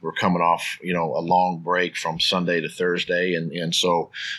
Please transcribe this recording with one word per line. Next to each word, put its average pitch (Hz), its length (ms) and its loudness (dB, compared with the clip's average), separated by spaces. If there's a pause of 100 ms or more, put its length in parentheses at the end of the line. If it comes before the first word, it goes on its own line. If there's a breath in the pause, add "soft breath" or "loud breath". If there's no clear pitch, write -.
we're 82 100 -6
coming 90 300 2
off, 85 400 2
you 90 100 -4
know, 82 240 0
a 80 40 -2
long 90 400 2
break 90 360 0
from 82 240 -4
Sunday 87 400 2
to 78 80 -6
Thursday, 90 640 0
and, 82 200 -2
and 85 220 -4
so, 87 360 2 (280 loud breath)